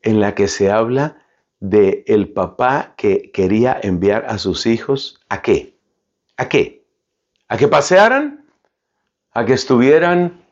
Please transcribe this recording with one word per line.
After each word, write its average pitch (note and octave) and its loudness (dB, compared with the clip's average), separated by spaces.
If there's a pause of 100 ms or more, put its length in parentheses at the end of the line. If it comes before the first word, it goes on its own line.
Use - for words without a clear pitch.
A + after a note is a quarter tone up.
en G#2+ 2
la G2+ 0
que G2+ 0
se G2 -2
habla B2 -2 (440)
de G2 0
el G#2 0
papá B2+ -4
que G2 -2
quería G#2+ 0
enviar G2+ -2
a G#2+ -8
sus F#2+ -4
hijos, C3+ -4
¿a - -8
qué? - -4 (580)
¿A B2+ -6
qué? - -2 (640)
¿A A#2 -6
que C#3 2
pasearan? A3 2 (880)
¿A A#2 -2
que B2+ 2
estuvieran D#3+ 2 (120)